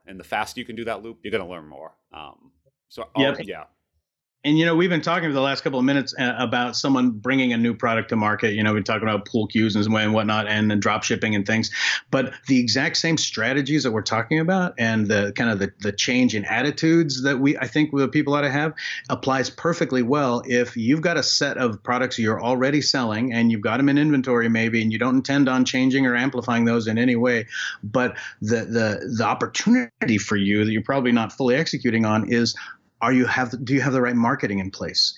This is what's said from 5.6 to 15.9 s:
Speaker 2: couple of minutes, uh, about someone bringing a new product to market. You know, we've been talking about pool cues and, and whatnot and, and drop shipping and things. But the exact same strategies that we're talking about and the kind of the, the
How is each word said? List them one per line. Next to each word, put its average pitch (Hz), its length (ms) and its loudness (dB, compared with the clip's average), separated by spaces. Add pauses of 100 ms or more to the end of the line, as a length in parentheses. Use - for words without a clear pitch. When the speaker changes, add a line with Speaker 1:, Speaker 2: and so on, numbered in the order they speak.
Speaker 2:
couple 135 160 -2
of 127 40 2
minutes, 139 320 0
uh, 123 220 -2
about 123 380 -2
someone 127 340 2
bringing 123 420 0
a 117 40 0
new 117 180 0
product 113 360 -2
to 117 60 0
market. 107 380 0
You 110 80 0
know, 107 100 2
we've 104 120 0
been 113 100 -2
talking 110 120 -2
about 104 200 -2
pool 107 220 -2
cues 110 260 2
and, 107 180 2
and 107 220 2
whatnot 107 320 0
and, 107 240 2
and 104 100 2
drop 107 220 0
shipping 107 320 -2
and 101 100 0
things. 110 280 0 (400)
But 131 200 0 (140)
the 131 140 4
exact 131 380 0
same 165 200 0
strategies 135 640 -2
that 127 80 0
we're 107 120 -2
talking 113 360 -2
about 180 400 0
and 113 300 0
the 101 240 0
kind 120 180 -2
of 101 80 0
the, 95 220 -2
the 104 100 -4